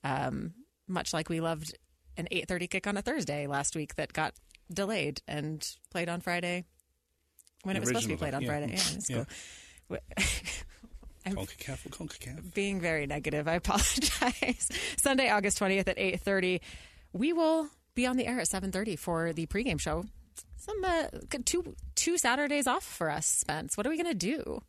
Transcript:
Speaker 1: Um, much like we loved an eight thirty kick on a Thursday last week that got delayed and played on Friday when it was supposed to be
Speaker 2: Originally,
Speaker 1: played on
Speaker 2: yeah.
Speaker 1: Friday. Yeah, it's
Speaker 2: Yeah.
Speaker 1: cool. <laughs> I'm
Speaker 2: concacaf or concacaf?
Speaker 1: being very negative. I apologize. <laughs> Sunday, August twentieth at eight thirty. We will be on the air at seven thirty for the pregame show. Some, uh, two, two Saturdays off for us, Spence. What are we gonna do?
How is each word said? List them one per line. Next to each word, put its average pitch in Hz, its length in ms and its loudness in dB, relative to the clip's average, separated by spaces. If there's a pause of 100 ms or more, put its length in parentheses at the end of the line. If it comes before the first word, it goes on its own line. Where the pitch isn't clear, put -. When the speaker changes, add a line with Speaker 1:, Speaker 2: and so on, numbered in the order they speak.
Speaker 1:
Um, 135 500 -2 (340)
much 185 240 -2
like 160 160 0
we 165 140 0
loved 160 340 -2 (420)
an 165 120 -2
eight - 180 -2
thirty 175 200 -2
kick 185 180 -2
on 202 120 0
a 202 40 -2
Thursday 147 460 -2
last 143 280 0
week 151 200 -4
that - 180 -2
got 151 220 0 (360)
delayed 190 560 -2
and 151 400 -4 (220)
played 170 180 -2
on 175 140 -4
Friday 175 440 -2 (960)
when 190 120 -2
it - 40 0
was 113 100 2
supposed 127 140 2
to 110 60 -2
be - 140 0
Speaker 2:
Originally, 143 80 -2
Speaker 1:
played - 40 -2
on 139 80 0
Speaker 2:
yeah. 131 40 0
Speaker 1:
Friday. 147 260 -2
Yeah, 180 220 2
it's - 140 -4
Speaker 2:
Yeah. 127 60 -2
Speaker 1:
cool. 120 100 0 (640)
<laughs> - 100 -6 (1300)
I'm 196 80 0
Speaker 2:
concacaf - 500 -6
or - 40 -10
concacaf? 156 680 -10
Speaker 1:
being 196 260 0
very 160 240 0
negative. 151 420 -2
I 165 80 2
apologize. 247 1120 2 (160)
<laughs> - 140 -4
Sunday, 262 320 6
August 202 300 4
twentieth 190 280 4
at 190 120 0
eight 180 220 2
thirty. 185 380 2 (540)
We 269 200 2
will 320 360 4 (240)
be 247 140 2
on 254 100 2
the 240 80 2
air 240 140 0
at 156 80 0
seven 190 240 0
thirty 190 240 0
for 165 380 0
the 160 120 -2
pregame 202 340 0
show. 160 260 -2 (520)
Some, 403 260 -4
uh, 339 200 2 (420)
two, 349 300 0 (180)
two 339 240 2
Saturdays 285 480 4
off 262 180 2
for - 280 -2
us, 156 160 0
Spence. 151 500 0
What 208 80 0
are 277 60 2
we 320 60 0
gonna 339 180 0
do? 202 540 -2